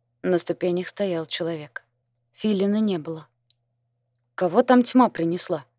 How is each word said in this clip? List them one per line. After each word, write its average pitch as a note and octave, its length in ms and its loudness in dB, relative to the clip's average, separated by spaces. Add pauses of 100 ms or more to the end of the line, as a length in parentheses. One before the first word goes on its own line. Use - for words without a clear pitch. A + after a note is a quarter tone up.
(220)
На F3+ 160 0
ступенях F3 500 -2
стоял E3+ 380 -4
человек. D#3+ 580 -8 (480)
Филина G#3 480 0
не G3+ 180 0
было. D#3+ 300 -12 (1040)
"Кого F#3 280 0
там B3 200 6
тьма B3 280 4
принесла?" — E3 540 -2 (140)